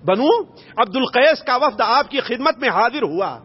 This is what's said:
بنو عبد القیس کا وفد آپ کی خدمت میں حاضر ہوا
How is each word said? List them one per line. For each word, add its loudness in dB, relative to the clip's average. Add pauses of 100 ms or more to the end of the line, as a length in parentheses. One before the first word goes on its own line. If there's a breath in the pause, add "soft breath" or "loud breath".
بنو 2 (360 loud breath)
عبد -2
القیس 2
کا -2
وفد 0
آپ 2
کی -4
خدمت -2
میں -2
حاضر 0
ہوا -2 (180)